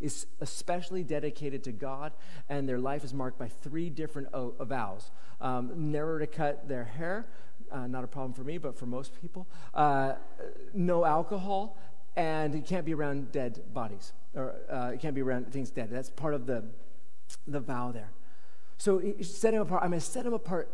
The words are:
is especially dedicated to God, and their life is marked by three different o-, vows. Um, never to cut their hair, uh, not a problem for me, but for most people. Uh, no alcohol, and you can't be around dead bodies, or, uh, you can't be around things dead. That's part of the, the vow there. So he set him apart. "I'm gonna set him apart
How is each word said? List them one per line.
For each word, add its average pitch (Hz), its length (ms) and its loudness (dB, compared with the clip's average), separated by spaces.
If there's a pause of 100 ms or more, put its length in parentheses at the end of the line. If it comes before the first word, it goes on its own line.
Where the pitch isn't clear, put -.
is - 260 -2 (140)
especially 180 640 0
dedicated 147 600 0
to 127 80 0
God, 135 400 -2 (380)
and 139 180 0
their 127 120 2
life 139 260 0
is 123 80 0
marked 127 260 0
by 123 80 -2
three 160 420 -2
different 147 440 -2
o-, 123 260 -2
vows. 110 520 0 (280)
Um, 131 520 0
never 156 280 0
to 151 80 0
cut 147 400 0
their 127 160 0
hair, 165 440 -2 (440)
uh, 127 160 -2
not 127 160 0
a 123 40 0
problem 131 260 -2
for 131 100 -2
me, 151 140 -2
but 143 180 0
for - 100 -2
most 127 360 0
people. 180 260 -2 (260)
Uh, 139 420 4 (580)
no 175 320 4
alcohol, 190 720 2 (400)
and 156 380 2
you 151 60 0
can't 165 240 0
be 160 80 0
around 143 380 0
dead 123 320 0 (100)
bodies, 107 380 0 (240)
or, 135 200 0 (140)
uh, 123 220 0
you 123 80 -2
can't 151 160 0
be 135 60 0
around 127 320 2
things 131 160 0
dead. 117 220 0
That's 127 180 0
part 151 240 0
of 131 120 0
the, 120 200 0 (840)
the 143 140 0
vow 123 320 0
there. 104 180 0 (680)
So 190 200 4
he 190 240 0
set 220 320 2
him 214 60 2
apart. 175 200 2
"I'm 175 80 2
gonna 170 120 2
set - 220 0
him 233 100 0
apart 180 400 0